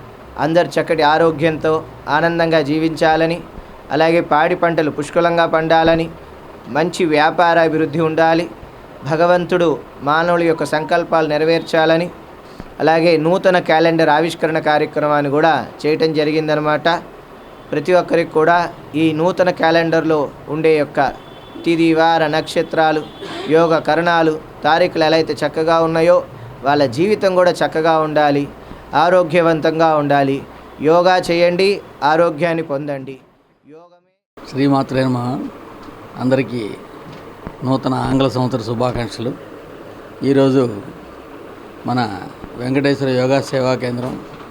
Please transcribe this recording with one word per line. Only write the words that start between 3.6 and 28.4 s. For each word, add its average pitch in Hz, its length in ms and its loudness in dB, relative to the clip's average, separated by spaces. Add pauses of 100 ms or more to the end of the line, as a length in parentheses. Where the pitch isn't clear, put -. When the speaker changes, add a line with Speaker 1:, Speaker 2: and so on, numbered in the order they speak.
Speaker 1:
అలాగే 165 260 4 (100)
పాడి 160 300 2
పంటలు 165 360 0
పుష్కలంగా 170 480 0 (100)
పండాలని, 165 520 2 (720)
మంచి 170 260 -2 (120)
వ్యాపార 165 420 2 (120)
అభివృద్ధి 156 400 -2
ఉండాలి, 165 360 2 (640)
భగవంతుడు 175 600 2 (400)
మానవుల 170 420 2
యొక్క 156 140 -2 (100)
సంకల్పాలు 160 580 0
నెరవేర్చాలని, 160 760 0 (760)
అలాగే 165 300 4 (120)
నూతన 180 340 2 (100)
క్యాలెండర్ 165 500 2
ఆవిష్కరణ 160 400 -2 (120)
కార్యక్రమాన్ని 147 680 0
కూడా 156 160 4 (300)
చేయటం 156 380 0
జరిగిందనమాట. 151 680 0 (840)
ప్రతి 147 280 -2
ఒక్కరికి 165 380 -2
కూడా 165 180 4 (460)
ఈ - 20 4 (160)
నూతన 180 300 0 (100)
క్యాలెండర్లో 160 580 2 (360)
ఉండే 160 240 2
యొక్క 147 220 -2 (640)
తిథి, 165 340 2
వార, 165 240 2 (140)
నక్షత్రాలు, 156 680 -2 (540)
యోగ 160 220 4 (100)
కరణాలు, 165 460 2 (300)
తారీఖులు 165 440 2
ఎలా 160 120 4
అయితే 156 220 -4
చక్కగా 160 340 0 (120)
ఉన్నాయో 165 280 4 (500)
వాళ్ళ 147 160 2 (140)
జీవితం 196 340 2 (100)
కూడా 175 200 4
చక్కగా 160 340 0 (120)
ఉండాలి, 147 380 2 (600)